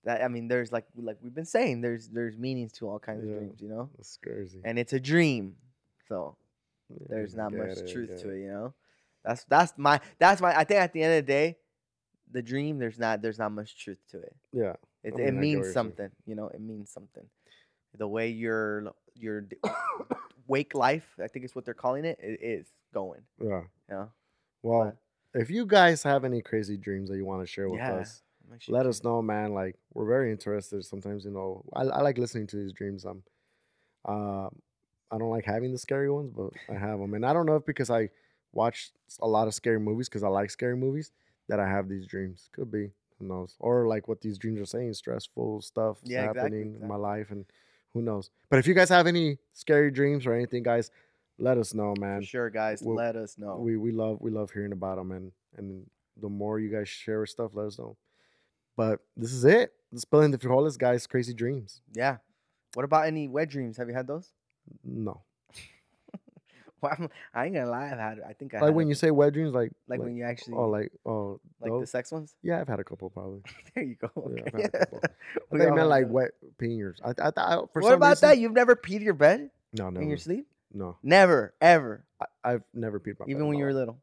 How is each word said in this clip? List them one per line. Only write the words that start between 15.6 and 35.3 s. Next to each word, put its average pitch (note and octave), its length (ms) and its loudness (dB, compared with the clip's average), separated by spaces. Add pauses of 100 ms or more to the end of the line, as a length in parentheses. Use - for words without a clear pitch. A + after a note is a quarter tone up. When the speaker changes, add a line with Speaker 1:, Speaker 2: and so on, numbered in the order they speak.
Speaker 2:
saying. F#2+ 100 -6
Speaker 1:
something, G#2+ 360 -4 (180)
you A2 80 -10
know? G#2 140 -8
It - 120 -14
means G#2+ 300 -14
something. - 340 -20 (720)
The G#2+ 100 -6
way A2+ 220 -2
your, A2 640 -4 (220)
your G#2+ 260 -8
d-, G2 220 -16
<coughs> - 840 -8
wake C#3 280 -2
life, D3 320 0 (160)
I A2+ 40 -8
think B2+ 180 -14
is - 100 -18
what B2 100 -10
they're A#2+ 80 -10
calling C3+ 320 -4
it, E3 160 -6
it G#2+ 200 -10
is G#2+ 260 -6 (260)
going. F#2+ 280 -8 (180)
Speaker 2:
Yeah. G2 220 -4 (280)
Speaker 1:
You G2 60 -10
know? G#2 140 -10 (540)
Speaker 2:
Well, A#2 340 2 (360)
Speaker 1:
But A#2+ 80 0
Speaker 2:
if A#2 80 -2
you A3 160 -2
guys F3+ 380 6
have C#3 220 2
any B2 160 -2
crazy G#2 360 -4
dreams G2 320 -6
that G2 80 -6
you F#2+ 80 -4
wanna F#2+ 200 -6
share G2 240 -6
with F#2 100 -4
Speaker 1:
Yeah. A#2+ 160 -4
Speaker 2:
us, G2+ 260 -10 (260)
Speaker 1:
I'm A#2 60 -20
actually A#2 200 -8
Speaker 2:
let C3 120 2
us A#2+ 140 -2
Speaker 1:
curious. - 60 -12
Speaker 2:
know, A#2 180 0
man. G#2+ 300 -2
Like, F#2+ 220 -4 (180)
we're A2 120 -6
very B2 260 2
interested. G2+ 540 -6
Sometimes, G2 400 -10
you G2+ 60 -10
know, F#2+ 320 -8 (100)
I, C3 100 -4
I C3+ 180 0
like C#3 180 2
listening A#2 280 -6
to G#2 100 -10
these F#2+ 160 -8
dreams. G2 320 -10
Um, F#2+ 180 -14 (840)
uh, G2+ 420 -6 (600)
I A2+ 60 -6
don't A2+ 140 -4